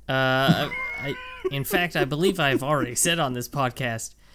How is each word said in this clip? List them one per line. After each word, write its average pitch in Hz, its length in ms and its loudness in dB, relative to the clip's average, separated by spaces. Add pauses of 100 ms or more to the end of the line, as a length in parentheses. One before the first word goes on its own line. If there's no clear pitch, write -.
Uh, 131 600 4
I, - 0 - (300)
I, 139 160 -6 (360)
in 139 120 -4
fact, 175 320 -2
I 147 100 4
believe 170 340 0
I've 139 240 4
already 131 320 0
said 170 240 2
on 139 140 0
this 123 140 -4
podcast, 123 680 -4 (200)